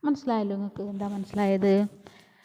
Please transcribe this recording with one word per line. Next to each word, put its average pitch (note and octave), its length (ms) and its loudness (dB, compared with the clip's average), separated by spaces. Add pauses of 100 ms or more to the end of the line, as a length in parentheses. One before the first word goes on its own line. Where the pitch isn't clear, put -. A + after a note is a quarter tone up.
മനസ്സിലായല്ലോ A#3 520 -2
നിങ്ങൾക്ക്? G3 260 -6
എന്താ G3+ 260 -6
മനസ്സിലായത്? G3 800 2 (580)